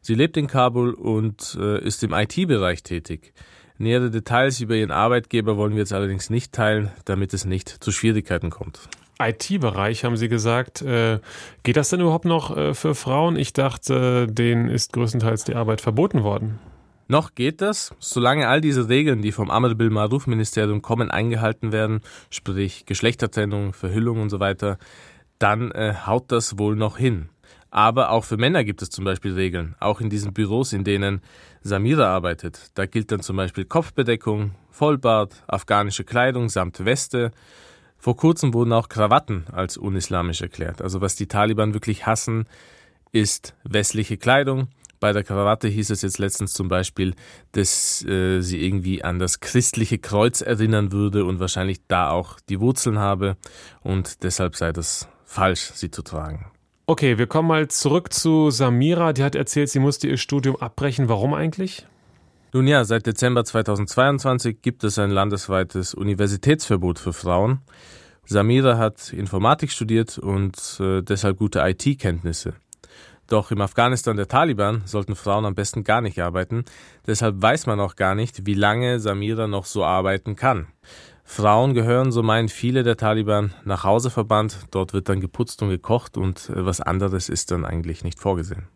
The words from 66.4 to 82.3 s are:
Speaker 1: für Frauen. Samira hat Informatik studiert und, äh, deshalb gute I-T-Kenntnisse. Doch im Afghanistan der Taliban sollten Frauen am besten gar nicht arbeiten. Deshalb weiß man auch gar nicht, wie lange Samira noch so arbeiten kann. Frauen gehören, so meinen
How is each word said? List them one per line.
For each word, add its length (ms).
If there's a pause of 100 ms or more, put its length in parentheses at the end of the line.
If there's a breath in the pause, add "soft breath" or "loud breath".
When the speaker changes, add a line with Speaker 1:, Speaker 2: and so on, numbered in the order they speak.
Speaker 1:
für 140
Frauen. 480 (640 loud breath)
Samira 520
hat 360
Informatik 580
studiert 480
und, 640
äh, 200
deshalb 380
gute 220
I-T-Kenntnisse. 920 (720 loud breath)
Doch 240
im 80
Afghanistan 560
der 100
Taliban 580
sollten 300
Frauen 300
am 100
besten 300
gar 160
nicht 200
arbeiten. 440 (420 loud breath)
Deshalb 340
weiß 260
man 120
auch 160
gar 220
nicht, 300
wie 80
lange 440
Samira 480
noch 200
so 180
arbeiten 500
kann. 320 (560 loud breath)
Frauen 520
gehören, 360
so 140
meinen 240